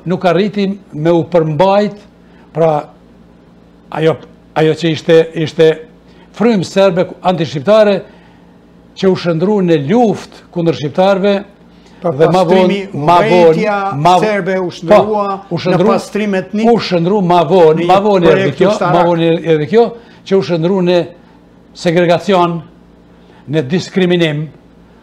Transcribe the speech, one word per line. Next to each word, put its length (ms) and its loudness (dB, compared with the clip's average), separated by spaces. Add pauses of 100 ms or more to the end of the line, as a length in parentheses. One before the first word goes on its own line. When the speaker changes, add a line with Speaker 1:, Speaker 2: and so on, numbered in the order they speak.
Speaker 1:
nuk 200 -4
arriti 440 0 (220)
me 220 -2
u 160 0
përmbajt, 680 0 (560)
pra, 180 0 (1200)
ajo, 240 0 (400)
ajo 240 0
që 140 -2
ishte, 240 0 (180)
ishte 360 0 (640)
frymë 280 0
serbe 420 0 (120)
antishqiptare, 800 0 (920)
që 180 -2
u 80 2
shëndru 480 -2
në 240 2
luftë 640 -2
kundër 260 -2
shqiptarëve, 560 0 (680)
Speaker 2:
Pra 80 -2
Speaker 1:
dhe 160 2
ma 160 2
vonë, 240 4
Speaker 2:
pastrimi, 120 0 (280)
Speaker 1:
ma 160 4
vonë, 240 2
Speaker 2:
urrejtja 280 2 (180)
Speaker 1:
ma, 260 2
Speaker 2:
serbe 400 -2
u 60 -4
Speaker 1:
po, 100 -8
Speaker 2:
shndrua 520 0 (280)
Speaker 1:
u 60 -6
shndru, 240 0
Speaker 2:
në 20 2
pastrim 480 -2
etnik, 320 -4
Speaker 1:
u 160 2
shndru 400 -2
ma 240 2
vonë, 320 4
Speaker 2:
në 80 -2
Speaker 1:
ma 120 4
Speaker 2:
një 80 0
Speaker 1:
vonë 200 2
erdhi 140 4
Speaker 2:
projekt 180 -4
Speaker 1:
kjo, 140 2
Speaker 2:
ushtarak. 240 -2
Speaker 1:
ma 100 2
vonë 220 0 (240)
erdhi 180 0
kjo, 140 4 (420)
që 80 -2
u 140 0
shndru 340 -2
në 140 2 (880)
segregacion, 720 0 (880)
në 240 -2
diskriminim, 680 -2 (640)